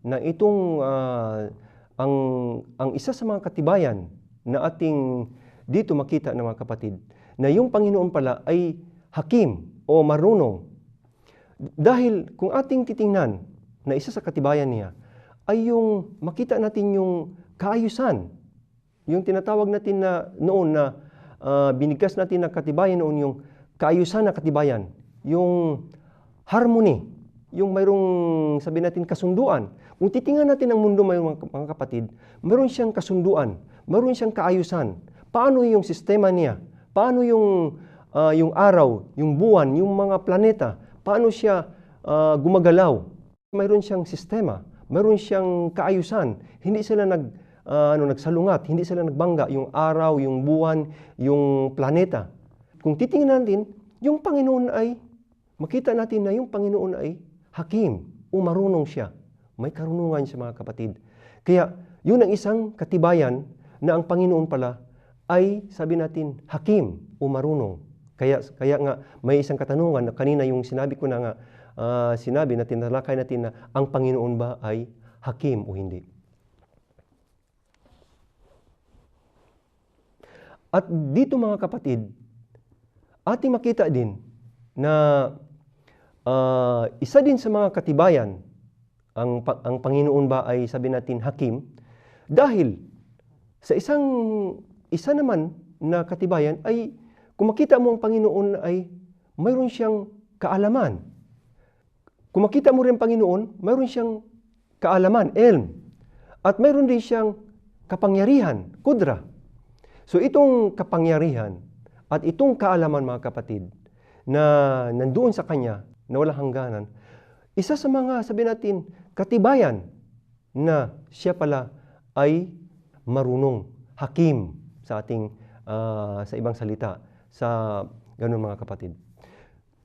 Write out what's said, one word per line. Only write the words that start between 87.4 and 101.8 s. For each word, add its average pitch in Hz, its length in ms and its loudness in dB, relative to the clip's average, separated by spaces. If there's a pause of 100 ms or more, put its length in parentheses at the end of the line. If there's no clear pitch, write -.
sa 226 80 -6
mga 208 240 0
katibayan 143 720 2 (720)
ang 120 240 -4
pa-, 127 240 -6
ang 127 160 -6
Panginoon 139 480 2
ba 131 160 0
ay, 123 240 -2
sabi 131 240 -4
natin, 123 320 -4
hakim, 131 400 -4 (640)
dahil 175 480 2 (880)
sa - 80 -2
isang, 285 320 0 (880)
isa 170 240 -2
naman 175 400 -2 (240)
na 165 240 0
katibayan 175 580 -2
ay 226 300 -4 (440)
kung 208 160 2
makita 277 280 4
mo 240 160 2
ang 226 40 -8
Panginoon 202 600 0
ay 175 280 -4 (520)
mayroon 247 320 0
siyang 214 360 -4 (280)
kaalaman. 190 640 0 (1300)